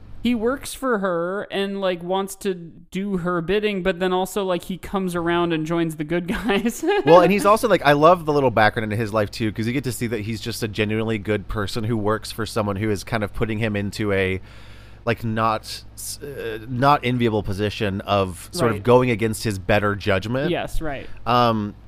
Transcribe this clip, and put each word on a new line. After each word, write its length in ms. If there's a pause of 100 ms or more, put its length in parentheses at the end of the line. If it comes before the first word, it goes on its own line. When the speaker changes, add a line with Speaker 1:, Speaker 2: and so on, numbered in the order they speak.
(260)
Speaker 1:
He 80
works 400
for 240
her 540
and, 280
like, 220
wants 320
to 180
do 680
her 220
bidding, 440
but 160
then 120
also, 320
like, 200
he 120
comes 380
around 380
and 120
joins 320
the 80
good 220
guys. 580 (100)
<laughs> 120
Speaker 2:
Well, 140
and 100
he's 160
also, 220
like, 160
I 80
love 340
the 60
little 180
background 400
into 60
his 160
life, 180
too, 220
'cause 160
you 40
get 120
to 80
see 160
that 140
he's 180
just 240
a 40
genuinely 500
good 280
person 380
who 120
works 360
for 120
someone 300
who 160
is 140
kind 180
of 100
putting 280
him 160
into 360
a, 280 (640)
like, 180
not 400 (320)
s-, 260
uh, 380 (100)
not 360
enviable 400
position 560
of 500
sort 220
of 60
Speaker 1:
Right. 40
Speaker 2:
going 280
against 340
his 160
better 340
judgment. 560
Speaker 1:
Yes, 300
right. 260 (180)
Speaker 2:
Um, 500 (140)